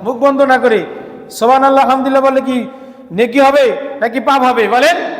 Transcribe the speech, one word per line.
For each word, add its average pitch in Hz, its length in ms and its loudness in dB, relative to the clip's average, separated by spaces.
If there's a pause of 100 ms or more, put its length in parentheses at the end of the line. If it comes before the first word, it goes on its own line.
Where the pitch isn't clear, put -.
মুখ 240 140 -6
বন্ধ 277 240 0
না 254 160 2
করে। 226 280 0 (440)
সুবহানাল্লাহ, 269 560 2
আলহামদুলিল্লাহ 269 380 0
বললে 269 180 2
কি 254 260 -4 (440)
নেকি 233 280 0
হবে 269 380 4 (220)
নাকি 233 200 -2
পাপ 269 220 0
হবে? 240 260 2
বলেন। 262 280 2 (240)